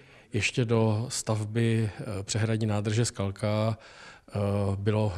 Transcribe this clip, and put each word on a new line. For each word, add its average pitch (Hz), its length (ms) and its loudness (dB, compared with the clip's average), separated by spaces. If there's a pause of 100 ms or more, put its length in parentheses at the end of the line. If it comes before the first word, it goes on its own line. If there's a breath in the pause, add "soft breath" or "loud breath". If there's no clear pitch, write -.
(320 loud breath)
ještě 113 320 0
do 113 440 2
stavby, 110 840 0 (100)
eh, 101 220 -6
přehradní 110 440 0
nádrže 107 380 2
Skalka, 107 760 0 (500 loud breath)
eh, - 40 -20 (440)
bylo 107 420 2